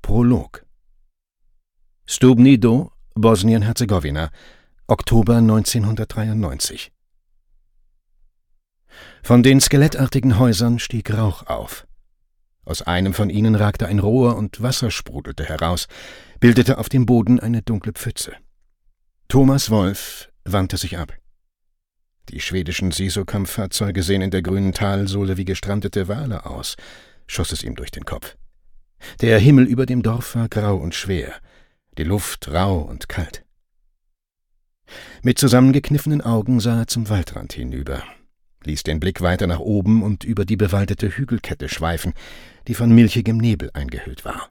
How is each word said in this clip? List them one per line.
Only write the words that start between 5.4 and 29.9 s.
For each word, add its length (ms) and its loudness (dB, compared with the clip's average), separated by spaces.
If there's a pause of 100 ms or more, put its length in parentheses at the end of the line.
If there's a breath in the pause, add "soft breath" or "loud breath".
neunzehnhundertdreiundneunzig. 1500 -2 (2250 loud breath)
Von 220 6
den 160 8
skelettartigen 800 2
Häusern 400 2
stieg 340 -6
Rauch 340 -2
auf. 380 -10 (800)
Aus 200 -8
einem 300 0
von 160 -2
ihnen 260 2
ragte 320 0
ein 120 0
Rohr 380 2
und 240 -8
Wasser 300 -2
sprudelte 520 -10
heraus, 460 -4 (500 loud breath)
bildete 380 6
auf 100 -6
dem 180 2
Boden 360 4
eine 200 -2
dunkle 300 -6
Pfütze. 400 -10 (960)
Thomas 420 4
Wolff 600 -2 (140)
wandte 320 -2
sich 200 -8
ab. 200 -10 (1120)
"Die 100 -14
schwedischen 540 -4
Siso-Kampffahrzeuge 1120 -4
sehen 180 0
in 100 -2
der 100 -2
grünen 300 -2
Talsohle 640 -4
wie 80 -6
gestrandete 640 -6
Wale 380 -8
aus", 320 -12 (500 loud breath)
schoss 240 -6
es 100 -8
ihm 140 -10
durch 160 -12
den 140 -14
Kopf. 320 -12 (840 loud breath)
Der 160 4
Himmel 280 8
über 200 0
dem 160 -2